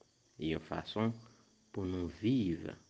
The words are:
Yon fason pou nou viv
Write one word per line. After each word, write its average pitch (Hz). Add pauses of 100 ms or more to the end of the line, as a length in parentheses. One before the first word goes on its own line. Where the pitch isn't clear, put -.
(400)
Yon -
fason 107 (600)
pou 98
nou 90 (120)
viv 98 (200)